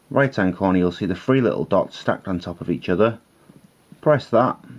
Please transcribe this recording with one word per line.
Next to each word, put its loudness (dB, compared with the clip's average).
right 0
hand 0
corner 2
you'll 2
see -6
the -2
three 0
little 0
dots -2
stacked -4
on -4
top -10
of -8
each -4
other. 2
Press 2
that 2